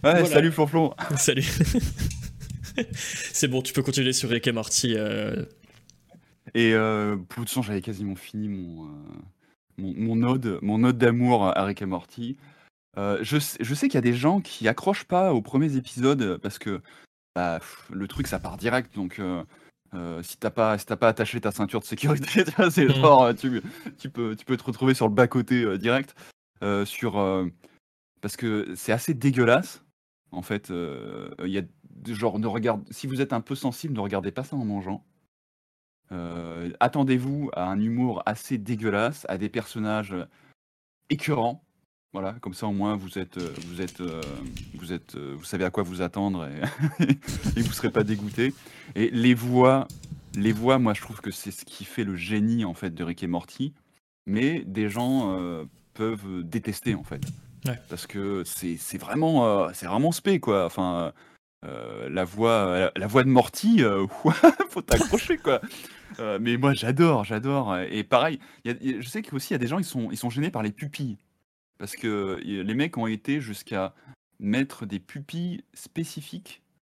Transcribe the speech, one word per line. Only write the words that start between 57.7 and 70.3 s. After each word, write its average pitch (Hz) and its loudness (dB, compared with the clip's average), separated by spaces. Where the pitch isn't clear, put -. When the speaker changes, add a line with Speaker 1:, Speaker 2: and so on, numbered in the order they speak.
Speaker 1:
parce - -12
que 98 -4
c'est, 85 -6
c'est - -10
vraiment, 147 2
euh, 98 4
c'est - -10
vraiment 123 2
spé 190 2
quoi. 98 2
Enfin, 87 -2
euh, 57 -10
la 92 -2
voix, 101 2
la, 92 2
la 95 -4
voix 127 6
de 135 4
Morty, 156 6
euh, 98 4
<laughs> - 6
faut - -6
t'accrocher 226 2
quoi. - 2
Euh, 107 -2
mais 120 2
moi 131 4
j'adore, 131 4
j'adore. 113 -2
Et 104 -4
pareil, 135 2
y 117 -4
a, 123 0
y 131 -2
a, 104 -6
je 120 -10
sais 214 -8
qu'aussi 143 -8
il - -2
y - 0
a - 0
des 123 0
gens, 147 -2
ils 190 0
sont, 120 -4
ils 95 -8
sont 120 -4